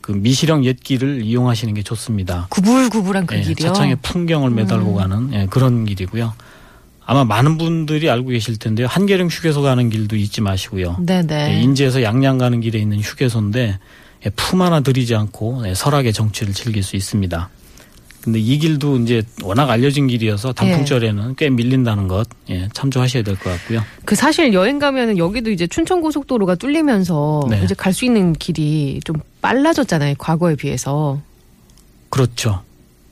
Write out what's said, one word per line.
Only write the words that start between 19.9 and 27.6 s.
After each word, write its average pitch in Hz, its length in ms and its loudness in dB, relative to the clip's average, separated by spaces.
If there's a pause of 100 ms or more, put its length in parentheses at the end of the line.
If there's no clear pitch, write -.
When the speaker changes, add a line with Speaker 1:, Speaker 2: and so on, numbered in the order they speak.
Speaker 1:
길이어서 110 440 -2
단풍철에는 127 760 0
Speaker 2:
예. 131 60 -6
Speaker 1:
꽤 156 120 0
밀린다는 117 600 2
것, 95 180 -2 (240)
예, 95 220 -4
참조하셔야 127 500 -2
될 101 140 -2
것 92 140 -6
같고요. 110 340 -4 (200)
Speaker 2:
그 - 120 2
사실 302 360 2
여행 214 280 2
가면은 254 360 0
여기도 214 360 -2
이제 170 160 -2
춘천 339 320 0
고속도로가 269 560 0
뚫리면서 180 920 0
Speaker 1:
네. 107 140 2